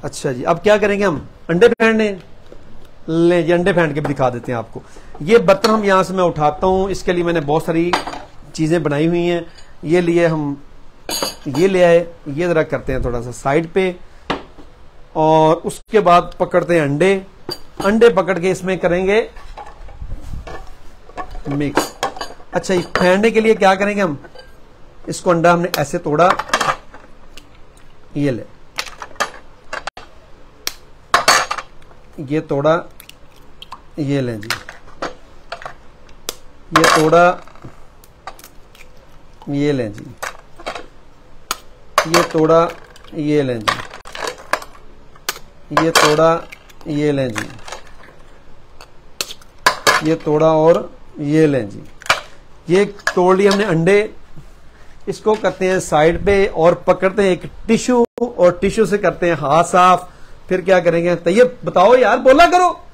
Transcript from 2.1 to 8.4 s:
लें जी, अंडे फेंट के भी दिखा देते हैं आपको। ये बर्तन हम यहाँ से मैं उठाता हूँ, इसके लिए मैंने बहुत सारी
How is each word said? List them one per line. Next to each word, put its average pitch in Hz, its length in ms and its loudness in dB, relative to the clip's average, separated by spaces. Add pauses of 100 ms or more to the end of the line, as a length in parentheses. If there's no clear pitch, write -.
लें 170 360 4
जी, 165 60 0
अंडे 175 220 2
फेंट 160 200 2
के 151 80 -4
भी 143 60 -4
दिखा 139 220 0
देते 120 220 -8
हैं 120 80 -4
आपको। - 220 -12 (420)
ये 202 160 6
बर्तन 190 320 4
हम 220 140 2
यहाँ 190 180 4
से 180 100 -4
मैं 190 100 0
उठाता 151 440 0
हूँ, 190 240 0
इसके 180 220 -2
लिए 175 100 0
मैंने 170 180 0
बहुत 147 240 -2
सारी 170 260 0 (640)